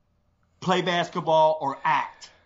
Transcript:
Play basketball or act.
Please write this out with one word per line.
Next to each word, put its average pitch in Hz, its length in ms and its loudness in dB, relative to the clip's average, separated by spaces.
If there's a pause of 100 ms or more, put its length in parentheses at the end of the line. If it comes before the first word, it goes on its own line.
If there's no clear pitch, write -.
(600)
Play 180 220 0
basketball 165 800 2
or 139 220 -6
act. 139 460 -4 (160)